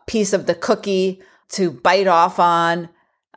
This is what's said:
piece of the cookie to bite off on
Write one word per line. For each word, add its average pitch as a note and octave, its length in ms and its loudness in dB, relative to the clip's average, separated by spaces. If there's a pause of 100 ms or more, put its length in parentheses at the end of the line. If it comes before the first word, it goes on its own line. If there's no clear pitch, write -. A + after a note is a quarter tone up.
piece G3+ 260 -2
of F3 140 -2
the F3 100 0
cookie F#3+ 680 -4 (280)
to F#3 200 -2
bite F#3 380 0
off F3+ 320 2
on E3+ 480 0 (480)